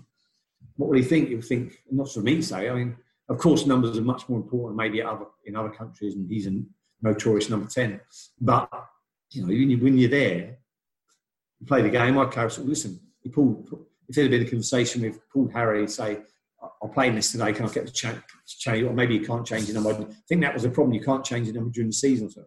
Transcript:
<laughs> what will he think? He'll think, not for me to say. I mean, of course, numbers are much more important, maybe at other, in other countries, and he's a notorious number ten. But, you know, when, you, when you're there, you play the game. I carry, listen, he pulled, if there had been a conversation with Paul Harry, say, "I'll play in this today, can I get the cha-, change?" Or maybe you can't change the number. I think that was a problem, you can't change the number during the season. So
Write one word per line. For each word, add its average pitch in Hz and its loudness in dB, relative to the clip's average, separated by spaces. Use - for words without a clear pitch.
<laughs> - -20
what 143 -2
will 135 6
he 127 4
think? 147 2
He'll 117 -6
think, 120 -4
not 135 -2
for 113 -8
me 127 2
to 160 0
say. 101 -4
I 127 -2
mean, 123 -4
of 127 -4
course, 156 4
numbers 120 2
are 110 0
much 123 -2
more 120 -2
important, 113 -6
maybe 110 -2
at 113 -2
other, 104 -8
in 104 -12
other 110 -6
countries, 104 -10
and 95 -6
he's 107 -4
a 95 -2
notorious 107 2
number 104 -4
ten. 110 -4
But, 123 2
you 117 -8
know, 90 -4
when, 131 4
you, 120 4
when 131 6
you're 120 6
there, 107 0
you 120 -18
play 135 4
the - 4
game. 123 4
I 131 4
carry, 117 -2
listen, 123 -6
he 127 -14
pulled, 123 2
if 123 -10
there 147 4
had 127 4
been 120 4
a 117 -4
conversation 120 0
with 107 -6
Paul 131 2
Harry, 107 0
say, 107 -6
"I'll 107 -6
play 131 2
in 113 2
this 107 -2
today, 110 0
can 113 -4
I 107 -2
get - -4
the - -16
cha-, 113 -6
change?" 113 -2
Or 123 0
maybe 123 2
you 104 0
can't 117 -4
change 110 -4
the 107 -4
number. 110 0
I 107 -6
think 165 4
that 143 2
was 123 -2
a 123 2
problem, 127 2
you 107 0
can't 131 0
change 120 -4
the 110 -4
number 120 -4
during 117 -2
the 110 -4
season. 123 2
So - -20